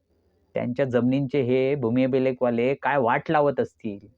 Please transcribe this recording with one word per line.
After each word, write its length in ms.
त्यांच्या 320
जमिनींचे 560
हे 340
भूमी 280
अभिलेखवाले, 720
काय 220
वाट 340
लावत 280
असतील. 480